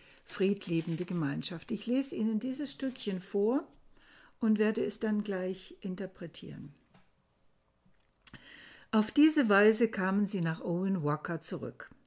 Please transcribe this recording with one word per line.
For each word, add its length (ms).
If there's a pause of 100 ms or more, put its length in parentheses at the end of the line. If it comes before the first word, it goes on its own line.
(260)
friedliebende 800
Gemeinschaft. 640
Ich 160
lese 280
Ihnen 240
dieses 320
Stückchen 500
vor. 440 (720)
Und 200
werde 240
es 160
dann 240
gleich 580
interpretieren. 920 (2250)
Auf 200
diese 380
Weise 400
kamen 380
sie 140
nach 200
Owen 420
Waka 380
zurück. 480 (180)